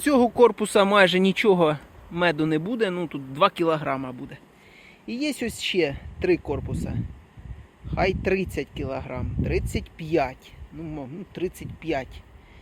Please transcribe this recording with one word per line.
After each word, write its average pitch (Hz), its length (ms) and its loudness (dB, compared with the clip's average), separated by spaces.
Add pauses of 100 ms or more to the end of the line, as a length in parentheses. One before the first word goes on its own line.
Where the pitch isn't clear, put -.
цього 254 260 6
корпуса 220 560 4
майже 196 340 6
нічого 180 600 4 (320)
меду 165 360 2
не 156 120 2
буде, 214 320 -2
ну 175 160 -2
тут 139 260 -10
два 170 180 4
кілограма 143 640 0
буде. 127 240 -12 (720)
І 220 80 -8
є 262 320 -4
ось - 140 -8
ще 147 380 0 (220)
три 180 160 4
корпуса. 131 560 -6 (1000)
Хай 175 200 0
тридцять 180 600 -2
кілограм, 131 540 -6 (140)
тридцять 180 460 -2
п'ять, 156 640 -2 (200)
ну, 151 100 -12
мо-, 151 300 -10
ну, 180 200 -14
тридцять 165 460 -8
п'ять 143 440 -6 (400)